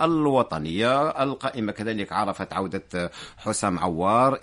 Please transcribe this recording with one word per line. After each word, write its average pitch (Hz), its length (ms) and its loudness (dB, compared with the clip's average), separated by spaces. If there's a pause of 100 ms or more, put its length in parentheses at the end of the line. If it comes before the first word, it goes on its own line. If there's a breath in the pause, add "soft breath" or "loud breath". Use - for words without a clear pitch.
الوطنية. 135 1200 2
القائمة 127 480 -4
كذلك 104 400 -4
عرفت 98 420 -2
عودة 90 580 -4 (260 loud breath)
حسام 101 420 0
عوار، 98 640 2